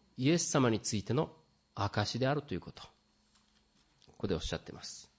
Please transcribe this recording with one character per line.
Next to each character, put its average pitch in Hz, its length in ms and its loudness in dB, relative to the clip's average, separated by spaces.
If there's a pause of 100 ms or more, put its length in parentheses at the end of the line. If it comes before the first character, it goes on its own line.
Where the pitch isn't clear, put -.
(160)
イ 131 140 2
エ 175 80 6
ス - 120 -2
様 127 200 6
に 107 100 2
つ - 160 -2
い 98 60 -2
て - 100 -2
の 147 180 2 (520)
証 104 360 0
で 127 100 2
あ 143 60 2
る 147 80 -2
と - 120 -8
い 85 40 -2
う - 20 -8
こ - 120 -14
と。 - 100 -20
こ - 1400 -20
こ - 80 -4
で 95 80 0
お 78 40 0
っ - 40 -8
し - 100 -6
ゃ 80 40 -2
っ - 40 -8
て - 120 -14
ま - 100 -16
す。 - 360 -14